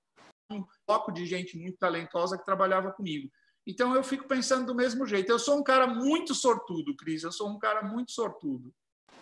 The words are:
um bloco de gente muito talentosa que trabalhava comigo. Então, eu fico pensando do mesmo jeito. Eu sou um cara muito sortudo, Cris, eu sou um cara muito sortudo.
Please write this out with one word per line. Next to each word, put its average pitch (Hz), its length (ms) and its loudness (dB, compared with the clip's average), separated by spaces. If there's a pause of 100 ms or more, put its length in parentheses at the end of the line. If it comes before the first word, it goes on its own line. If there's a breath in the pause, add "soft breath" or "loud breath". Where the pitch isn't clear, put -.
(520)
um 202 120 -6 (240)
bloco 214 240 2
de 170 140 -4
gente 180 320 -6
muito 180 200 -10
talentosa 175 600 -2
que 185 80 -10
trabalhava 190 460 2
comigo. 151 380 -6 (380)
Então, 247 280 0
eu 269 80 4
fico 269 240 -4
pensando 254 400 0
do 254 80 -4
mesmo 247 320 2
jeito. 196 240 2
Eu 233 80 4
sou 285 180 2
um 285 60 0
cara 262 240 6
muito 277 480 0
sortudo, 165 600 0
Cris, 160 280 -6
eu 170 80 -4
sou 208 180 -4
um 208 80 -6
cara 214 240 0
muito 226 300 -6
sortudo. 139 600 -6 (500)